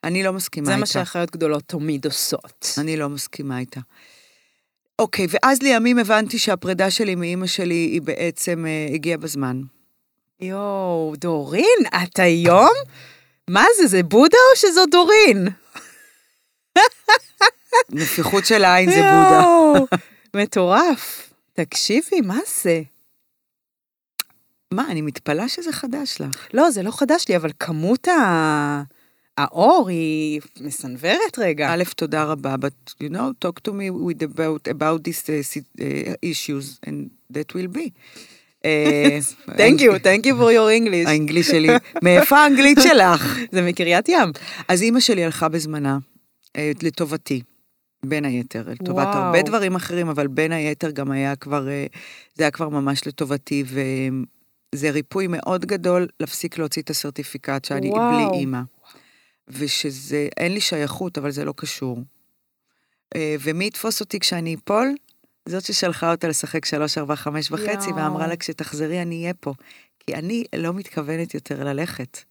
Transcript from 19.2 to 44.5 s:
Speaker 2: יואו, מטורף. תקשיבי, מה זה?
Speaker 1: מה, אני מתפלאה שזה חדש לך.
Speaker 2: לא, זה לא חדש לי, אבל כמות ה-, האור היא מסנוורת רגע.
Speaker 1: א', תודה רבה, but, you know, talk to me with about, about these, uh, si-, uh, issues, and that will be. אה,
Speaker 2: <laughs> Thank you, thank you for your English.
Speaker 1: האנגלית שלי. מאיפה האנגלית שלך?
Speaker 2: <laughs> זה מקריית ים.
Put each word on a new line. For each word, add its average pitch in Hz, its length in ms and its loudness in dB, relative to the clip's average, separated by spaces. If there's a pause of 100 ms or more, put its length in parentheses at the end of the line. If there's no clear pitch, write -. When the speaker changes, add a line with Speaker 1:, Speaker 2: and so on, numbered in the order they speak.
Speaker 2:
יואו, 311 440 6 (500)
מטורף. 208 960 0 (220)
תקשיבי, 240 680 -2
מה 202 180 -2 (240)
זה? 165 200 0 (1900)
Speaker 1:
מה, 247 160 -2
אני 165 120 -4
מתפלאה 151 460 -4
שזה 339 240 -8
חדש 269 480 -8
לך. 139 340 -10
Speaker 2:
לא, 311 160 4
זה 208 120 -4
לא 202 80 -4
חדש 285 380 -2
לי, 190 80 2
אבל 160 220 -2
כמות 165 500 -2
ה-, 156 760 0 (560)
האור 196 500 2
היא 156 520 -4 (200)
מסנוורת 147 760 -6
רגע. 151 320 -2
Speaker 1:
א', 170 120 -2 (140)
תודה 156 280 -4
רבה, 139 300 -6
but, 135 360 -8 (120)
you 147 100 -10
know, 240 340 -6
talk 175 220 -6
to 208 40 -6
me 196 180 -8
with 175 320 -6
about, 156 500 -6
about 156 320 -2
these, 170 220 -8
uh, 151 160 -4
si-, - 380 -12
uh, - 20 -6 (500)
issues, 139 540 -10
and 147 220 -12 (280)
that 151 180 -10
will 185 220 -8
be. 302 140 -8 (760)
אה, 147 540 2 (300)
Speaker 2:
<laughs> - 120 -4
Thank 262 200 6
you, 247 180 8
thank 202 280 2
you 269 80 2
for 240 180 4
your 220 180 6 (100)
English. 180 280 0
Speaker 1:
האנגלית 151 380 0
שלי. 160 220 2 (340)
מאיפה 190 360 6
האנגלית 285 440 8
שלך? 202 560 4
Speaker 2:
<laughs> 240 140 -10
זה 185 100 0
מקריית 175 460 0
ים. 269 240 4 (360)